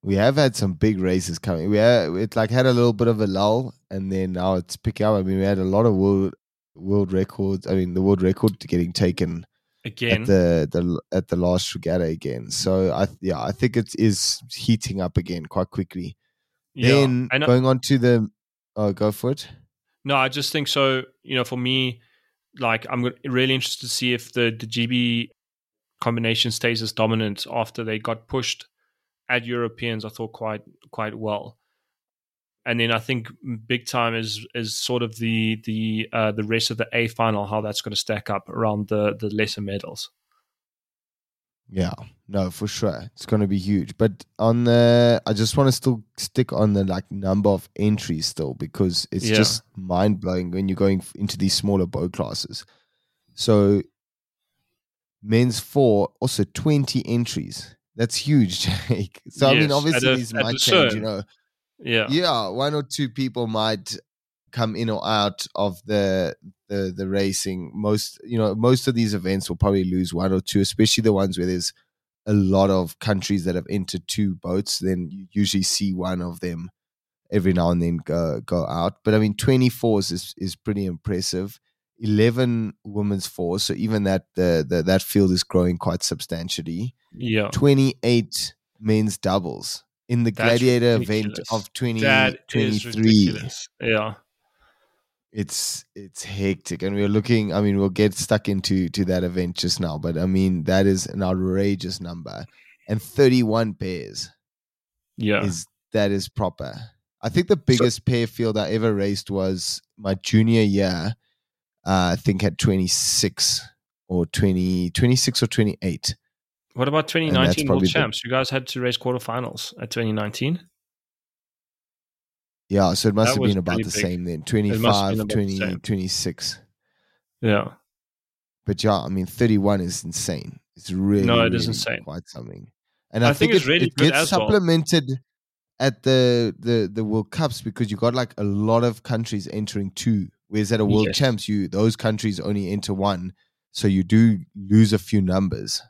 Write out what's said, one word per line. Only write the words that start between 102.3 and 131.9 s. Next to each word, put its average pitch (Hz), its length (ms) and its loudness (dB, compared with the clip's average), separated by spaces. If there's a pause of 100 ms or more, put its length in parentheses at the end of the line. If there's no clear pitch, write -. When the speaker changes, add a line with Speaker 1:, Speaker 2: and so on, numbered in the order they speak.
Speaker 1:
And 104 140 -2
thirty-one 113 720 4
pairs 80 560 -10 (840)
Speaker 2:
Yeah. 104 260 0
Speaker 1:
is, 87 240 -4 (260)
that 101 200 2
is 98 160 -4
proper. 76 460 -6 (460)
I 113 80 -6
think 175 200 0
the 208 80 4
Speaker 2:
So 143 100 -10
Speaker 1:
biggest 123 400 2
pair 117 220 0
field 113 280 -2
I 92 140 -2
ever 110 240 0
raced 101 380 -2
was 95 500 -4 (140)
my 98 180 -2
junior 113 480 4
year. 98 540 0 (720)
Uh, 92 260 2
I 107 40 0
think 95 260 0
had 87 160 0
twenty-six - 1000 0 (480)
or 90 180 0
twenty, 92 640 0
twenty-six - 520 2
or 117 40 0
twenty-eight. - 720 -2 (580)
Speaker 2:
What 127 120 -2
about 143 100 -2
Speaker 1:
And 156 80 2
that's - 80 -10
Speaker 2:
twenty 160 180 0
nineteen 135 360 2
World - 0 -
Speaker 1:
probably 185 200 2
the 175 60 2
Speaker 2:
Champs? 127 320 -2
You 117 60 -8
guys 131 200 0
had 131 180 -4
to 127 120 -8
race 123 180 -2
quarterfinals 123 800 -6
at 120 100 -10
twenty 113 220 -2
nineteen? 107 480 -4 (2000)
Speaker 1:
Yeah, 95 240 4
so 104 160 2
it 101 60 2
must 110 140 4
Speaker 2:
That 131 60 2
Speaker 1:
have 135 60 0
Speaker 2:
was 104 120 2
Speaker 1:
been 98 60 2
about 87 180 -2
Speaker 2:
pretty 107 140 -4
Speaker 1:
the 101 60 -4
Speaker 2:
big. 107 60 0
Speaker 1:
same 90 220 -4
then. 87 100 -4
Speaker 2:
It 78 100 -10
must - 80 -4
have 107 120 2
been 104 140 0
Speaker 1:
Twenty-five, 101 360 2
Speaker 2:
about 107 140 -2
the 107 60 -4
Speaker 1:
twenty, 98 220 0
Speaker 2:
same. 95 240 -4
Speaker 1:
twenty-six. - 800 -4 (800)
Speaker 2:
Yeah. 107 280 2 (960)
Speaker 1:
But 101 180 -2
yeah, 101 160 4
I 62 80 -8
mean, 95 160 -4
thirty-one 104 560 2
is 87 240 -6
insane. - 560 -8 (160)
It's - 140 -14
really, 98 360 2
Speaker 2:
No, 117 200 4
it 117 80 2
is 117 80 0
Speaker 1:
really 113 60 -2
Speaker 2:
insane. 113 360 -6